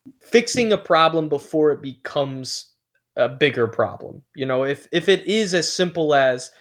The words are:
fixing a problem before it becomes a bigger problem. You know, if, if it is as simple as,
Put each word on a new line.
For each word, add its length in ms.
fixing 520
a 60
problem 500
before 440
it 100
becomes 920
a 120
bigger 380
problem. 560
You 100
know, 180
if, 280
if 160
it 180
is 280
as 160
simple 440
as, 360